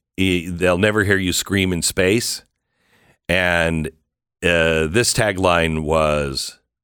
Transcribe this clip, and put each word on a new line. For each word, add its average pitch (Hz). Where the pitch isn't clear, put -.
he, 90
they'll 87
never 107
hear 95
you 92
scream 92
in 82
space. -
And, 85
uh, 82
this 117
tagline 87
was, 76